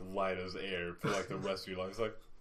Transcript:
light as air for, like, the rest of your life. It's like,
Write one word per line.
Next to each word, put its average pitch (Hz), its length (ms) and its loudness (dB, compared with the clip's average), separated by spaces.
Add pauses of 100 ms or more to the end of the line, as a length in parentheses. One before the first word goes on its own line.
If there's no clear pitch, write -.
(140)
light 95 260 4
as 92 160 -2
air 87 440 0
for, - 100 2
like, 98 200 2
the 95 80 0
rest 95 300 0
of - 60 -4
your 90 60 0
life. 95 120 0
It's 101 80 -2
like, 107 160 2 (260)